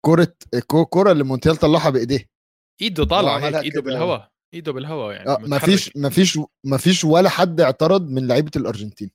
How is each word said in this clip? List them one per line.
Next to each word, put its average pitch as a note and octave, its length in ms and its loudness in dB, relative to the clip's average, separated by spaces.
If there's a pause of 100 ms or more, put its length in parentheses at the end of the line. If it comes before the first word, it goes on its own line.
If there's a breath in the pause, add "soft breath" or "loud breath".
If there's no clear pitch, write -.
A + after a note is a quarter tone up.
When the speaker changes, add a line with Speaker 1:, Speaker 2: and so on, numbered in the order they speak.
Speaker 1:
كرة، E3 300 2 (300)
كو-، D#3+ 240 2
كرة F#3+ 220 4
اللي C#3+ 120 2
مونتيال C3 320 0
طلعها D3+ 340 2
بإيديه. B2 380 -2 (540)
Speaker 2:
إيده F3+ 220 -2
طالعة E3+ 280 0
Speaker 1:
هو A2+ 40 -2
عملها D3 240 -4
Speaker 2:
هيك، C3+ 40 -8
إيده D3 160 -6
Speaker 1:
كده. C3 100 -8
Speaker 2:
بالهوا، D3+ 280 -4 (360)
إيده D#3+ 180 -8
بالهوا C3 400 -8
يعني، G2+ 180 -10
Speaker 1:
آه، C#3 80 0
Speaker 2:
متحرك. C#3 240 -2
Speaker 1:
مفيش، F3+ 340 0
مفيش، D3+ 420 0 (280)
مفيش E3 380 0
ولا E3+ 240 4
حد E3+ 320 0
اعترض D#3+ 500 2
من C3 180 -2
لعيبة D3 280 0
الأرجنتين. G#2 580 -8